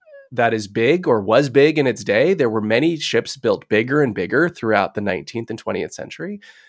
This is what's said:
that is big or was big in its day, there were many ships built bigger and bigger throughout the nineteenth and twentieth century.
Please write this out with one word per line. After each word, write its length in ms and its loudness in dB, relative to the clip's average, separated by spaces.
that 220 2
is 140 -4
big 400 0
or 120 2
was 300 2
big 300 4
in 80 2
its 160 -2
day, 320 2
there 140 0
were 120 -2
many 360 2
ships 400 -4
built 320 -2
bigger 340 2
and 100 0
bigger 360 0
throughout 440 0
the 60 -6
nineteenth 500 -6
and 80 -8
twentieth 360 -6
century. 480 -12